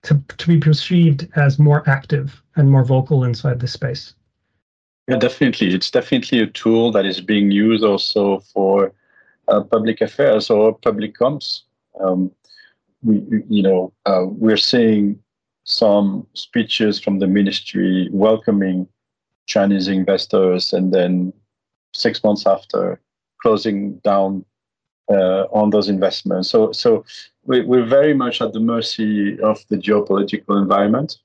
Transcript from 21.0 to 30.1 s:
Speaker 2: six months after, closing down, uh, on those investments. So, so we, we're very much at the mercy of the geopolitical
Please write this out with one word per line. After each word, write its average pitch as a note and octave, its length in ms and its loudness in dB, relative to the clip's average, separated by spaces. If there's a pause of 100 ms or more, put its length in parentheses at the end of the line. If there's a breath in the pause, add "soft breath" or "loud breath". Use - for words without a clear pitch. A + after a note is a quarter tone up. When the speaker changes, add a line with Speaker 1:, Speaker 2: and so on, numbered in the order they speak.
Speaker 2:
six - 320 -4
months G#2 220 0
after, F#2+ 520 -2 (440)
closing G2+ 560 -2
down, G2 440 0 (680)
uh, F#2+ 300 2 (100)
on G#2+ 160 2
those G#2 220 0
investments. F#2+ 580 -2
So, A2 240 2
so A2+ 320 0 (380 loud breath)
we, B2+ 180 0
we're B2 240 2
very C#3 300 2
much B2+ 260 -2
at G#2+ 140 -6
the A2 60 -4
mercy A2 800 -2
of G#2+ 280 0
the G#2 80 -2
geopolitical G2+ 840 -2